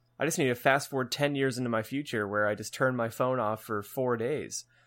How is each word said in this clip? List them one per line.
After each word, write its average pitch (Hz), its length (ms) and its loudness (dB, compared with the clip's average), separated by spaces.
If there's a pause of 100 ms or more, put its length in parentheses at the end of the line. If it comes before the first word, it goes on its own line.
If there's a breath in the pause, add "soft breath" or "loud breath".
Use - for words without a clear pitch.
(200)
I - 60 0
just - 120 0
need 143 100 4
to 123 60 2
fast 139 360 2
forward 127 200 -2
ten 143 260 2
years 135 200 0
into 123 140 -2
my 110 120 2
future 123 460 -2
where 104 180 2
I 107 80 2
just 104 200 -8
turn 131 220 2
my 117 120 0
phone 127 320 0
off 107 240 -2
for 104 180 -4
four 123 360 0
days. 117 480 -4 (200 soft breath)